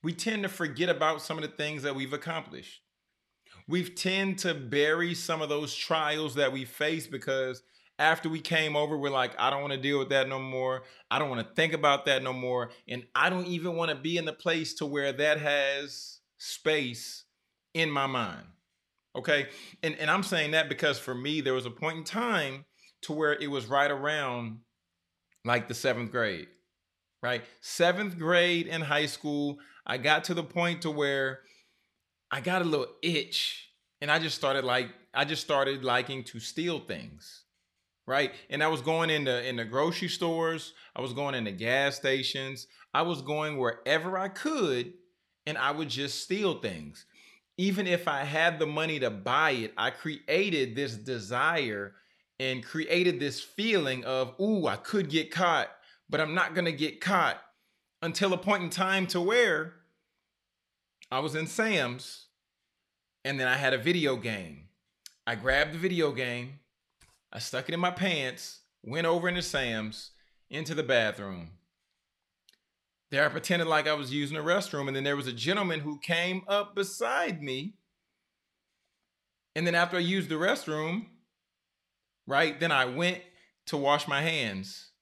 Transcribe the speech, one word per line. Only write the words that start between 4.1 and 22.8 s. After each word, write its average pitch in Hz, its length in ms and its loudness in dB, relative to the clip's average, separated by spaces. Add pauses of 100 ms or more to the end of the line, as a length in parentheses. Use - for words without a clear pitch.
to 175 120 0
bury 151 640 2
some 165 260 -4
of 151 80 -2
those 147 280 -2
trials 151 580 0
that 135 180 4
we 131 120 -6
face 156 420 -2
because 131 560 -4 (380)
after 160 280 4
we 156 120 -4
came 156 340 2
over, 147 240 2
we're 139 120 0
like, 127 280 2
"I 123 100 4
don't 139 140 0
wanna 139 140 -2
deal 139 240 0
with 135 80 -2
that 135 200 4
no 131 120 -4
more. 131 420 -2 (260)
I 123 120 2
don't 147 80 2
wanna 117 260 -2
think 160 180 2
about 143 340 4
that 135 180 4
no 131 80 -2
more. 123 400 -2 (160)
And 123 260 -8
I 151 160 4
don't 180 160 -2
even 175 300 -4
wanna 165 180 0
be 160 220 -2
in 165 80 0
the 156 80 -4
place 165 420 -2
to 156 120 -4
where 139 260 0
that 151 260 2
has 143 800 -2 (180)
space - 880 -2 (480)
in 160 160 2
my 139 200 0
mind." 110 380 -4 (680)
Okay? 139 360 0 (340)
And, 156 160 0
and 151 100 2
I'm 190 140 4
saying 156 260 0
that 156 180 4
because 139 300 0
for 127 160 -6
me, 143 280 -2
there 131 120 2
was 123 120 -2
a 117 40 -6
point 160 280 -6
in 156 60 -12
time 170 600 -2 (380)